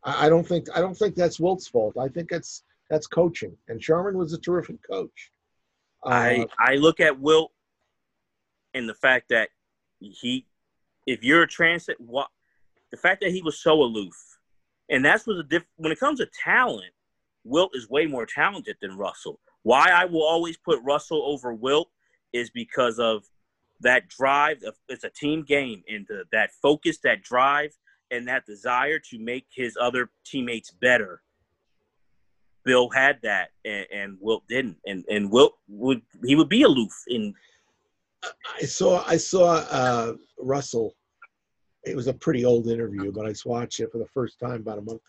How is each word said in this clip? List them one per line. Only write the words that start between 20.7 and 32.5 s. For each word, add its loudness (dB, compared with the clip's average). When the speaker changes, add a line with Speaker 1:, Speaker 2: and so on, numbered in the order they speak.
Speaker 2:
Russell -2
over -6
Wilt 0
is -6
because -2
of -2
that 2
drive. 0
Of, -12
it's -12
a -10
team -4
game, -2
and -10
the, -10
that 0
focus, 0
that 0
drive, 0
and -8
that -4
desire -4
to -16
make -8
his -8
other -2
teammates -6
better. 0